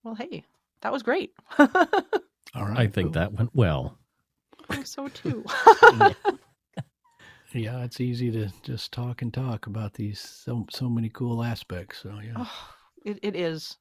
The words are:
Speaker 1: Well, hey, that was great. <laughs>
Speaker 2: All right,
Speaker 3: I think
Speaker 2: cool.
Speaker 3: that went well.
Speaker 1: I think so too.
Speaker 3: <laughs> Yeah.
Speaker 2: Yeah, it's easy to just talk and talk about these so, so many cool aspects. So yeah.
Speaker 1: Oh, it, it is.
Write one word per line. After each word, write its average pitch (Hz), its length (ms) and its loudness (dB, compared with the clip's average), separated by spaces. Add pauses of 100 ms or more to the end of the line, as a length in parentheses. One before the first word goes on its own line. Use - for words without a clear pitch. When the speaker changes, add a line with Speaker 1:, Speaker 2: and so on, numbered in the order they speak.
Speaker 1:
Well, 226 100 -12
hey, 240 300 -12 (380)
that 226 100 -4
was 254 100 -6
great. 311 320 -4 (240)
<laughs> 370 680 4 (260)
Speaker 2:
All 101 120 -6
right, 110 120 -2
Speaker 3:
I 117 80 4
think 92 220 0
Speaker 2:
cool. 82 140 0
Speaker 3:
that 104 100 -2
went 113 220 -2
well. 76 440 0 (680)
Speaker 1:
I - 60 -6
think 277 120 -12
so 277 220 -10
too. - 420 -6
Speaker 3:
<laughs> - 40 -4 (380)
Yeah. 403 200 6 (1400)
Speaker 2:
Yeah, 123 280 -4
it's 123 200 -8
easy 123 300 -2
to 107 180 -2 (120)
just - 300 -8
talk 120 300 -6
and 117 100 -4
talk 123 360 -6
about 104 260 -8
these 104 260 -8
so, - 500 -8
so - 160 -6
many 117 220 -2
cool 117 340 -4
aspects. 95 600 -8
So 104 200 -14
yeah. 113 140 -12
Speaker 1:
Oh, - 320 -12 (380)
it, 208 160 -8
it 196 120 -4
is. 165 460 -6